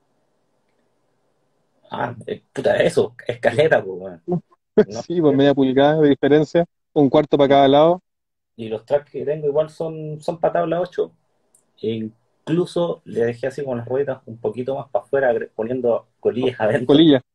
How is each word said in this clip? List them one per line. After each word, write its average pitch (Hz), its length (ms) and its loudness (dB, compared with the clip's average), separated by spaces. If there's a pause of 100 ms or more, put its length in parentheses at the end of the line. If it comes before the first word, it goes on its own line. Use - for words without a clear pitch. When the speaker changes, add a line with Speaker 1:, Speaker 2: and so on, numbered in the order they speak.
(1900)
Speaker 1:
Ah, 123 240 -8 (120)
eh, - 160 -12 (100)
puta, - 300 -2
eso, 139 320 0 (120)
es - 120 -8
caleta, 143 460 2
po, 95 100 -10
weón. 90 320 -14
Speaker 2:
<laughs> 175 160 -4 (320)
Speaker 1:
No 196 280 0
Speaker 2:
Sí, 175 180 -4
pues, 147 160 4
media 143 160 4
pulgada 139 480 2
de 147 80 4
diferencia, 147 560 2 (300)
un 143 160 4
cuarto - 260 2
para 139 120 4
cada 139 200 6
lado. 160 320 4 (560)
Speaker 1:
Y 113 140 -12
los 107 160 -8
tracks 143 240 -4
que 139 160 -10
tengo 151 200 -6
igual 151 220 -2
son, 156 540 -12
son 165 180 -8
pa' - 100 0
tabla 170 300 -4
ocho. - 320 -6 (720)
E 110 80 -4 (540)
incluso 165 600 -4
le 110 220 -4
dejé 120 220 -6
así 131 140 -8
con 131 140 -6
las 117 100 -10
rueditas 127 380 -4
un 117 140 -18
poquito 123 360 -6
más 139 140 -10
pa' - 120 -4
afuera, 135 280 0
agre-, 113 260 -2
poniendo 117 520 -2 (140)
colillas 127 380 -2
adentro. 113 280 0
Speaker 2:
Colillas. 147 360 6 (120)